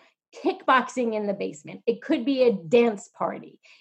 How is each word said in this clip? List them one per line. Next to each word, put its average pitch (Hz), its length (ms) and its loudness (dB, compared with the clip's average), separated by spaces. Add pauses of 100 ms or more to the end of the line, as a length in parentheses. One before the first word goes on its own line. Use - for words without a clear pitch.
(440)
kickboxing 254 680 0
in 214 120 -4
the 202 80 -2
basement. 190 520 -10
It - 160 0
could 294 220 0
be 262 200 2
a 233 80 4
dance 202 560 2
party. - 500 -8 (220)